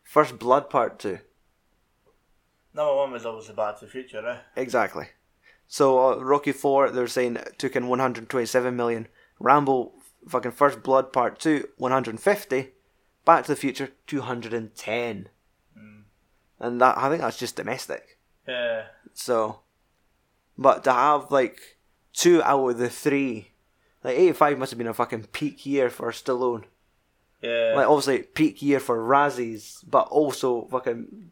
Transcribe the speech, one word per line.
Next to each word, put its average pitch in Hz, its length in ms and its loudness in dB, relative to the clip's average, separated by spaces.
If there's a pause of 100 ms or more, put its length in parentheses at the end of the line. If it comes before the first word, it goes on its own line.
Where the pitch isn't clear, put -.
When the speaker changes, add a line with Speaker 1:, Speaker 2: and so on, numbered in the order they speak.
Speaker 1:
First 143 360 0
Blood 127 320 2
Part 117 280 -2
Two. 92 200 -8 (1600)
Speaker 2:
Number 147 220 0
one 139 160 -2
was 113 120 -12
always 110 220 -10
The 110 60 -20
Back 104 260 -6
to - 60 -20
the 104 60 -20
Future, 123 360 -12
eh? 120 120 -8 (180)
Speaker 1:
Exactly. 113 500 -2 (640)
So, 131 440 4
uh, 101 40 0
Rocky 143 360 0
Four, 139 380 2
they're 123 160 -2
saying, 120 320 -2 (180)
took 135 200 -4
in 123 120 -2
one 127 120 0
hundred 117 280 -2
twenty-seven 123 480 -2
million. 117 300 -4 (320)
Rambo, 135 540 2 (360)
fucking 123 240 -4
First 135 300 2
Blood 131 300 2
Part 120 260 -2
Two, 151 300 0 (100)
one 123 140 -2
hundred 123 280 -2
fifty. 135 500 -2 (540)
Back 156 200 6
to 151 80 -4
the 139 40 -2
Future, 135 340 -6 (160)
two 139 160 -6
hundred 117 300 -8
and 113 220 -8
ten. 107 540 -8 (500)
Speaker 2:
Mm. 107 240 -20 (580)
Speaker 1:
And 120 200 -2
that, 127 180 6
I 131 100 0
think 165 140 0
that's 113 160 -4
just - 180 -8
domestic. - 640 -10 (280)
Speaker 2:
Yeah. 117 400 -6 (280)
Speaker 1:
So, 110 460 -2 (1000)
but 131 260 4
to 131 80 4
have, 139 380 2
like, - 480 -2 (340)
two 175 300 4
out 135 260 2
of 120 100 0
the 120 120 -2
three, 135 640 -4 (500)
like, 131 160 -4
eighty-five 151 400 4
must 127 140 -6
have 117 60 -12
been 117 100 -6
a 113 40 -6
fucking 113 360 -6
peak - 360 -8
year 139 260 0
for 117 200 -8
Stallone. 123 540 -4 (760)
Speaker 2:
Yeah. 117 360 0
Speaker 1:
Like, 135 100 4
obviously, 135 380 2
peak - 360 -2
year 139 200 0
for 120 180 -2
Razzies, 123 920 -2
but 131 200 2
also 131 580 0
fucking 127 640 -8